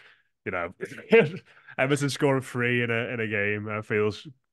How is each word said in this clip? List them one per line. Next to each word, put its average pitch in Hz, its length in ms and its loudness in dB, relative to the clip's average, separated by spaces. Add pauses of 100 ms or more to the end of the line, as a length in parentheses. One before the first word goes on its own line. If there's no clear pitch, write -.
(440)
you 101 80 -6
know, 90 220 -6 (360)
<laughs> - 680 2
Everton 139 320 2
scoring 135 320 2
three 120 400 0
in 117 80 -2
a, 117 180 -2
in 117 120 -6
a 110 60 -2
game, 104 420 -2
uh, 107 140 -4
feels 104 440 0 (260)